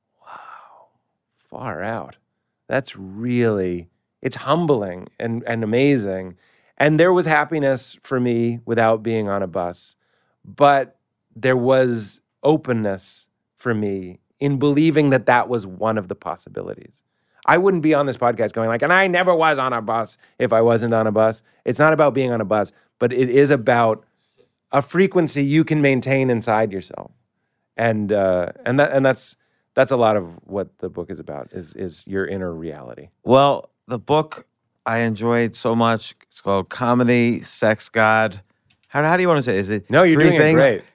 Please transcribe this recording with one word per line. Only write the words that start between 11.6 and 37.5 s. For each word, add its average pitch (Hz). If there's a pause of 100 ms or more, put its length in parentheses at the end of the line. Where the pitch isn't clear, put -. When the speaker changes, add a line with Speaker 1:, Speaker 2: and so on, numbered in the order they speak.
Speaker 1:
openness 120 (280)
for 120
me 98 (220)
in 143
believing 147
that 135
that 120
was 113
one 92
of 90
the 85
possibilities. - (440)
I 156
wouldn't 185
be 156
on 143
this 123
podcast 117
going 113
like, 117
"And 151
I 190
never 180
was 160
on 131
a 117
bus," 113 (220)
if 120
I 113
wasn't 117
on 110
a 107
bus. 110 (220)
It's 120
not 156
about 147
being 127
on 117
a 107
bus, 101 (260)
but 120
it 127
is 139
about 117 (720)
a 139
frequency 170
you 151
can 151
maintain 135
inside 110
yourself. 87 (640)
And, 107
uh, 95 (120)
and 135
that, 151
and 135
that's, - (380)
that's 131
a 131
lot 110
of 95 (220)
what 95
the 92
book 87
is 80
about, 73
is, 85
is 87
your 98
inner 92
reality. 73 (120)
Speaker 2:
Well, 135 (180)
the 117
book 151 (400)
I 113
enjoyed 117
so 113
much. 113
It's -
called 98
Comedy, 120
Sex, -